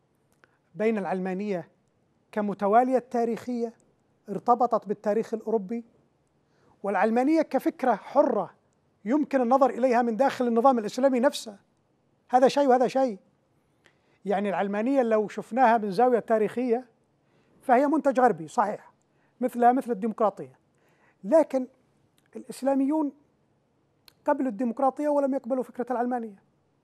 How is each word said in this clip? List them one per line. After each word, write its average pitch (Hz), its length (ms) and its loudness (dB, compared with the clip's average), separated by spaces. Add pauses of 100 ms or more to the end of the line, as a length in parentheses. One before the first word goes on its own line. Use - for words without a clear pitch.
(760)
بين 214 220 -2
العلمانية 185 720 -6 (640)
كمتوالية 214 680 0
تاريخية 233 760 -6 (560)
ارتبطت 214 580 0
بالتاريخ 214 460 -4
الأوروبي، 220 500 -6 (1000)
والعلمانية 226 580 2
كفكرة 262 540 -2
حرة 220 580 0 (520)
يمكن 269 360 0
النظر 254 280 4
إليها 233 320 0
من 233 140 -2
داخل 254 320 0
النظام 240 320 2
الإسلامي 254 400 0
نفسه. 226 380 -2 (720)
هذا 254 180 6
شيء 285 200 2
وهذا 247 200 4
شيء. 254 320 -2 (1080)
يعني 196 240 -2
العلمانية 208 520 -2
لو 220 260 0
شفناها 233 500 2
من 208 140 -6
زاوية 233 280 2
تاريخية 233 680 -2 (760)
فهي 262 260 2
منتج 277 320 0
غربي 180 280 2
صحيح، 208 440 -4 (500)
مثلها 240 300 4
مثل 247 200 0
الديمقراطية، 196 680 -4 (640)
لكن 262 440 2 (680)
الإسلاميون 269 760 -2 (1120)
قبلوا 277 240 0
الديمقراطية 254 600 -2
ولم 277 240 0
يقبلوا 254 300 -4
فكرة 240 280 -10
العلمانية، 226 520 -6 (400)